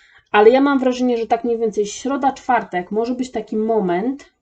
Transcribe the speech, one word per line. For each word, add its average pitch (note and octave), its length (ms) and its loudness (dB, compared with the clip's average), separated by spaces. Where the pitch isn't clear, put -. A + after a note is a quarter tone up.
ale G#3+ 200 6
ja C4 100 6
mam C#4 180 2
wrażenie, B3 400 0
że A3+ 80 -4
tak A#3 180 -2
mniej A#3 140 -2
więcej G#3+ 280 -2
środa, B3+ 460 -4
czwartek G#3 580 -4
może A#3 240 -2
być B3 160 -6
taki G#3+ 260 -8
moment, G#3+ 840 -2